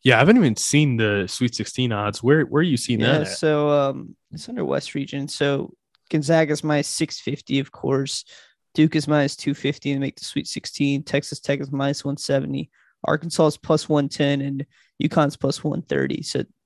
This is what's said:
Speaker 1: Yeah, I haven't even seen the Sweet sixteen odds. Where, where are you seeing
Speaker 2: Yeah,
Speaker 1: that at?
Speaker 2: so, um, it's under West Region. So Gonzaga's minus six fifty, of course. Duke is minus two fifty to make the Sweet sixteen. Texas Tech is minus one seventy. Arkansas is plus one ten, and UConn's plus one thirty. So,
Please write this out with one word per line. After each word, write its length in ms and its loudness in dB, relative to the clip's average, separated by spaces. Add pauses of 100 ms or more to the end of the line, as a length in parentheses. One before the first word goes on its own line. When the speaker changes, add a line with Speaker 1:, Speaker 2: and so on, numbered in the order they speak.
Speaker 1:
Yeah, 120 6
I 40 4
haven't 180 8
even 180 4
seen 400 2
the 320 2
Sweet 260 -2
sixteen 380 -4
odds. 320 -4
Where, 200 4
where 180 0
are 20 2
you 140 0
seeing 240 -2
Speaker 2:
Yeah, 180 2
Speaker 1:
that 40 0
at? 140 -6
Speaker 2:
so, 320 2
um, 460 -2 (160)
it's 160 -14
under 160 -6
West 320 -4
Region. 320 -6
So 460 -2 (360)
Gonzaga's 540 2
minus 240 0
six 320 -4
fifty, 400 -4
of 120 -6
course. 540 -2 (480)
Duke 220 4
is 120 0
minus 280 2
two 180 -4
fifty 400 -4
to 60 -2
make 180 -4
the 80 -14
Sweet 220 -6
sixteen. 560 -4
Texas 360 -4
Tech 220 -2
is 100 -8
minus 320 -2
one 140 -4
seventy. 520 -4 (340)
Arkansas 440 2
is 100 0
plus 320 0
one 180 2
ten, 340 0
and 240 -4 (360)
UConn's 360 2
plus 260 -2
one 180 -2
thirty. 400 -2
So, 220 -4 (220)